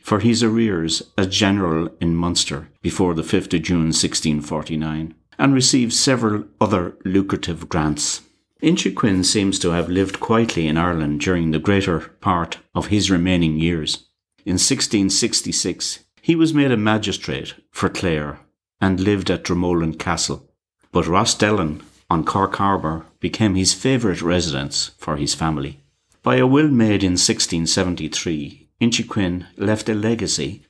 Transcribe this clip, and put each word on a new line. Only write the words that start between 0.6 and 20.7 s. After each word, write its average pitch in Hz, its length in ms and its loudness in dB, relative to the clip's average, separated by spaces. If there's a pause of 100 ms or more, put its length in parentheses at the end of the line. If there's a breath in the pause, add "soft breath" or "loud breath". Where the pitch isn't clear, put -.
as 98 80 2
general 92 640 0 (100)
in 85 140 0
Munster 85 560 -2 (100)
before 87 340 0
the 80 80 -2
fifth - 300 -2
of 85 100 0
June 80 300 2
sixteen 78 480 -2
forty-nine, 78 760 -6 (240)
and 135 140 4
received 127 400 2
several 113 520 0 (160)
other 95 440 0
lucrative 92 640 -2
grants. 78 540 -2 (400)
Inchiquin 139 600 2
seems 98 340 0
to 87 140 0
have 85 180 0
lived 95 300 0
quietly 113 460 0
in 76 120 0
Ireland 80 420 0
during 85 300 0
the 78 80 0
greater 92 420 0 (200)
part 85 380 -2 (160)
of 82 120 -2
his 95 240 2
remaining 87 480 2
years. 82 480 -2 (400)
In 92 100 0
sixteen 98 540 2
sixty-six, - 960 -4 (180)
he 165 120 2
was 160 200 4
made 143 160 4
a 120 60 4
magistrate 104 800 -2 (160)
for 92 200 -2
Clare 76 500 -4 (400)
and 95 200 4
lived 95 300 2
at 85 140 -2
Dromoland 87 540 0
Castle. - 500 -4 (440)